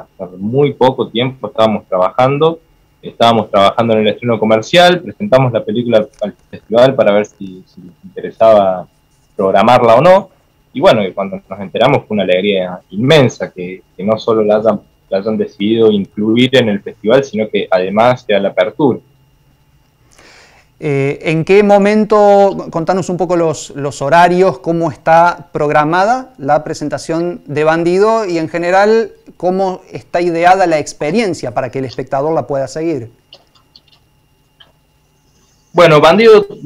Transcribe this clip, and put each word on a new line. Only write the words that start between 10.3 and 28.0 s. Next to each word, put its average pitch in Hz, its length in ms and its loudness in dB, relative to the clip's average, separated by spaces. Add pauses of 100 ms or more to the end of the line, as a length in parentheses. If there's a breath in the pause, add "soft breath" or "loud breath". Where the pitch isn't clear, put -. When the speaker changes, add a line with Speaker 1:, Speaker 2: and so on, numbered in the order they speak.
Speaker 1:
y 127 60 -8
bueno, 147 220 2
y 95 120 -6
cuando 95 340 -8
nos 95 120 -14
enteramos 113 460 -2
fue 107 100 -6
una 95 80 -2
alegría 92 540 -2 (120)
inmensa 120 600 0
que, 92 320 -14 (140)
que 92 80 -10
no 107 140 -2
solo 110 240 -2
la 104 140 2
hayan, 107 220 0 (300)
la 95 80 -4
hayan 107 220 -4
decidido 107 520 0
incluir 110 640 -2
en 120 120 2
el 101 140 -4
festival, - 420 -2
sino 214 240 -6
que - 220 -4
además 123 560 0
sea 101 140 0
la 98 100 -2
apertura. 107 480 -2 (1800 soft breath)
Speaker 2:
Eh, 143 480 -4
¿en 160 140 -2
qué 202 180 4
momento, 202 1080 2
contanos 175 400 -4
un 175 80 -4
poco 180 180 -2
los, 165 400 -4
los 143 240 -8
horarios, 175 600 2
cómo 165 300 -4
está 170 600 0
programada 175 840 -2
la 147 260 -2
presentación 160 800 -8
de 151 200 -4
Bandido 185 600 0